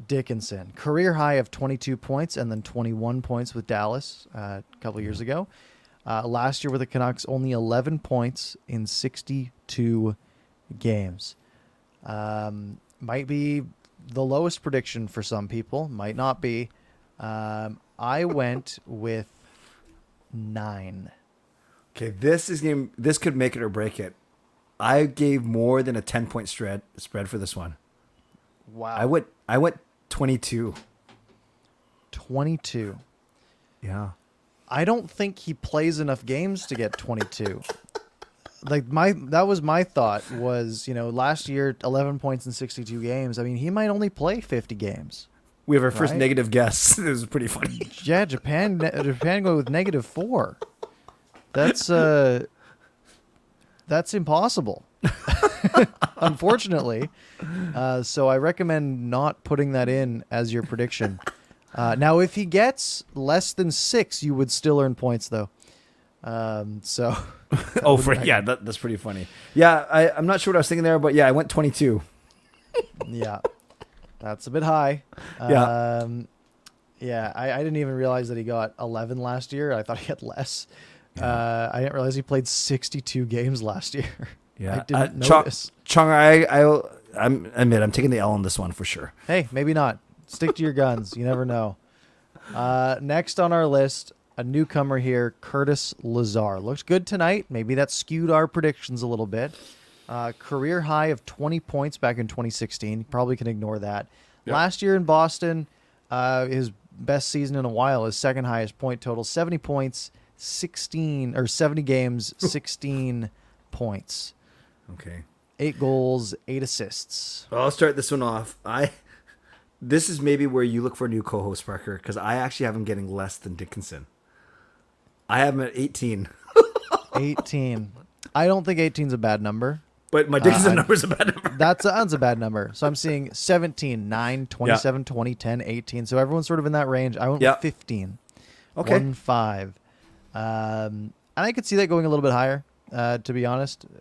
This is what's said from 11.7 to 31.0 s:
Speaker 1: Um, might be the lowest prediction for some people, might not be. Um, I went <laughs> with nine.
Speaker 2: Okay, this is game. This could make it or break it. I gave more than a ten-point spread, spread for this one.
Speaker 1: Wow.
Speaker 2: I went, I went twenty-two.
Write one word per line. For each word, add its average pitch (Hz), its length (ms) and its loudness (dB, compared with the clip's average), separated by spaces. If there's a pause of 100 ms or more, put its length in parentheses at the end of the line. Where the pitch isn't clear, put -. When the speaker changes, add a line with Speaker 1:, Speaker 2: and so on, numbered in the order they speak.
Speaker 1:
Um, 107 760 -8 (220)
might 127 280 -6
be 147 340 -2 (500)
the 127 120 -2
lowest 151 380 0
prediction 120 460 -4
for 107 140 -8
some 101 260 -6
people, 117 400 -6
might 107 280 -8
not 127 240 -2
be. 117 280 -4 (520)
Um, 110 600 -8 (180)
I 131 260 -2
went 127 580 -2
<laughs> - 40 -20
with 113 420 -6 (1040)
nine. 104 800 -10 (840)
Speaker 2:
Okay, 113 140 -8
this 135 400 2
is 160 120 -4
game. 147 360 -2
This 147 200 2
could 147 180 -2
make 127 180 0
it 120 80 -8
or 113 60 -2
break 104 320 -6
it. 92 160 -12 (640)
I 135 260 4
gave 139 380 0
more 117 400 2
than 127 100 -4
a 110 80 -4
ten-point 117 460 -6
spread, 101 340 -8 (140)
spread 101 320 -10
for 110 100 -8
this 92 160 -8
one. 85 220 -10 (1000)
Speaker 1:
Wow. 113 220 -8
Speaker 2:
I 110 80 0
went, 143 220 0 (220)
I 120 100 0
went 165 200 0 (300)
twenty-two. 120 640 -2 (1400)